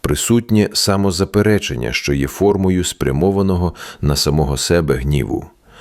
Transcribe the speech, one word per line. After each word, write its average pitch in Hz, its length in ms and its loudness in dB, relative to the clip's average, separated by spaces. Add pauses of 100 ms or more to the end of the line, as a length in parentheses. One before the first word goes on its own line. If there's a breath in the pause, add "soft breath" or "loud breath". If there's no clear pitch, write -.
Присутнє 110 720 2
самозаперечення, 98 1160 0
що - 220 -4
є 67 140 0
формою 95 560 2
спрямованого 90 920 0 (280 loud breath)
на 73 140 2
самого 71 420 0
себе 80 380 0
гніву. 64 500 -2 (360 loud breath)